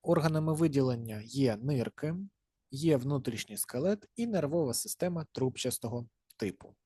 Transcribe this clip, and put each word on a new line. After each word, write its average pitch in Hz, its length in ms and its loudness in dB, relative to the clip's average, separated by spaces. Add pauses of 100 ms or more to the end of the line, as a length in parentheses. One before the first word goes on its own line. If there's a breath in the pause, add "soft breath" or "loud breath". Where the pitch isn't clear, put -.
Органами 156 520 4
виділення 127 680 2
є 120 320 2
нирки, 131 580 -2 (560)
є 147 260 4
внутрішній 123 600 -2
скелет 185 500 -2 (100)
і 233 100 -2
нервова 156 480 0
система 170 580 -4
трубчастого 123 760 -2 (280)
типу. - 500 -6